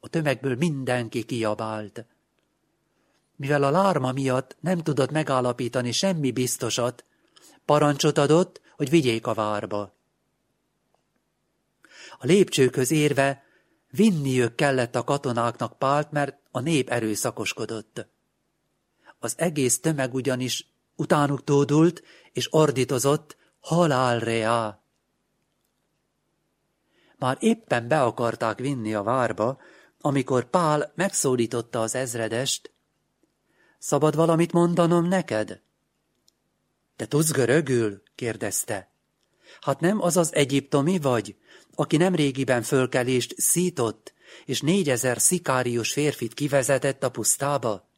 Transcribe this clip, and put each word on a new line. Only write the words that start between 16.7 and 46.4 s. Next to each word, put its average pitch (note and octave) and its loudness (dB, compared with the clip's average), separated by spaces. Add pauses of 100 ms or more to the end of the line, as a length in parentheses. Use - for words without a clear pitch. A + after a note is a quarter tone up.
erőszakoskodott. A2 -6 (1080)
Az - -8
egész C#3+ 0
tömeg C#3 -2
ugyanis B2+ -4 (240)
utánuk D3 0
tódult, D3 4 (300)
és - -6
ordítozott: C#3 2 (240)
„Halálreá!” A#2 0 (2500)
Már C3 0
éppen B2+ 0
be D3+ 4
akarták A#2 -2
vinni B2 -4
a G#2 -2
várba, A#2 0 (400)
amikor C3+ 0
Pál D3+ 0
megszólította B2 -2
az A2 -4
ezredest: A#2+ -4 (1080)
„Szabad D3 2
valamit E3 2
mondanom E3+ 2
neked?” C3 -4 (1300)
„Te A2+ -8
tudsz D#3 0
görögül?” B2 0 (120)
kérdezte. G#2+ -6 (720)
„Hát C#3 -2
nem F#3+ 0
az E3+ 0
az E3 0
egyiptomi C#3+ 0
vagy, B2 -2 (380)
aki D#3 -2
nemrégiben C3+ 2
fölkelést B2+ 0
szított, D#3+ -2 (300)
és C3 -4
négyezer C#3 0
szikárius B2+ 0
férfit C#3+ -4
kivezetett C3+ 0